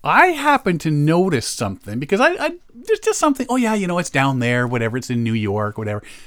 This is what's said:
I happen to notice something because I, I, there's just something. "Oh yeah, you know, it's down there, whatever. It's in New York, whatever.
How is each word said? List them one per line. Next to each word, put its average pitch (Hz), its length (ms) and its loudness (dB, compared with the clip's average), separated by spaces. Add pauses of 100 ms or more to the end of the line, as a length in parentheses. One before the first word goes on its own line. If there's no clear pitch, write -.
I 277 240 6
happen 277 500 0
to 160 120 -2
notice 156 560 2
something 104 520 -6
because 190 220 -2
I, 294 140 4
I, 311 160 -4 (220)
there's 415 280 -4
just 440 180 -2
something. 269 320 0
"Oh 262 60 0
yeah, 226 180 2
you 202 140 -2
know, 175 100 -2
it's 175 100 -4
down 135 300 0
there, 123 280 0
whatever. 117 300 -2
It's 123 140 -8
in 120 140 0
New 113 100 0
York, 104 420 -2
whatever. 104 260 -6 (240)